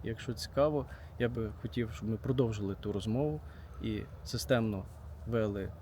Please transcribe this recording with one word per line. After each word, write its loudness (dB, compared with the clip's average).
Якщо -2
цікаво, 4
я 4
би -2
хотів, 0
щоб -4
ми 2
продовжили 2
ту -2
розмову 2
і 0
системно 2
вели 2